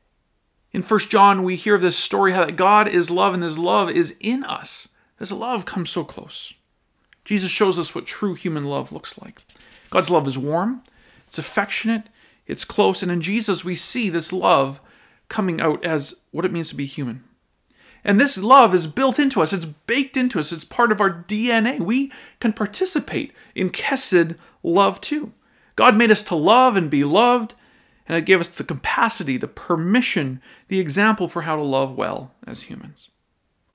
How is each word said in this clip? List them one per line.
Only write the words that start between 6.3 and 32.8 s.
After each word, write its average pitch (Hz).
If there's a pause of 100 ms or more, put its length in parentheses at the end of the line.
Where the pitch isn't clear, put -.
Jesus 190
shows 185
us -
what -
true 196
human 156
love 139
looks -
like. - (480)
God's 170
love 151
is 131
warm, 170 (440)
it's -
affectionate, 214 (360)
it's -
close, 190
and 180
in 175
Jesus 190
we 180
see 220
this 165
love 160 (480)
coming 185
out 151
as 156 (160)
what 156
it -
means 170
to -
be 143
human. 127 (800)
And 202
this 277
love 220
is 165
built 262
into 269
us, 156
it's 165
baked 262
into 254
us, 151
it's 160
part 233
of 208
our 196
D 208
N 226
A. 190
We 254 (280)
can 220
participate - (220)
in 185
Chesed 170 (260)
love 190
too. - (460)
God 233
made 226
us 208
to -
love 220
and 170
be 143
loved, 226 (540)
and 165
it 160
gave 185
us 165
the -
capacity, 151
the -
permission, 165 (240)
the 190
example 185
for 170
how 160
to 151
love 135
well 101 (100)
as -
humans. - (640)